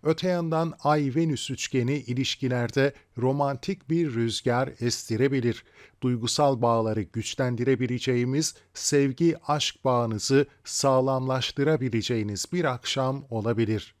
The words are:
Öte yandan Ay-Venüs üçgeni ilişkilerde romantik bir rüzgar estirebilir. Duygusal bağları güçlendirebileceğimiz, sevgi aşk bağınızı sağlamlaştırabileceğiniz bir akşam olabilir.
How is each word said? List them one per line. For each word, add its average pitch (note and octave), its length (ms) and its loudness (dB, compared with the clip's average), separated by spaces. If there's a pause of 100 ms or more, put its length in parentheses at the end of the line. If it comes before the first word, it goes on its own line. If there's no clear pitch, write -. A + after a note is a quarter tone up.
Öte D#3+ 240 0
yandan E3 460 0 (100)
Ay-Venüs D3 680 0
üçgeni B2+ 440 -2
ilişkilerde B2+ 1000 0 (240)
romantik C#3 720 -2
bir D#3+ 240 0
rüzgar A#2 560 0 (100)
estirebilir. A#2+ 840 0 (380)
Duygusal B2 600 0
bağları A2+ 400 2
güçlendirebileceğimiz, B2 1500 -2 (180)
sevgi C#3+ 640 2 (120)
aşk - 380 -2
bağınızı B2 600 2 (180)
sağlamlaştırabileceğiniz C3 1900 0
bir F3 120 0
akşam C3+ 640 -2
olabilir. A2 720 -2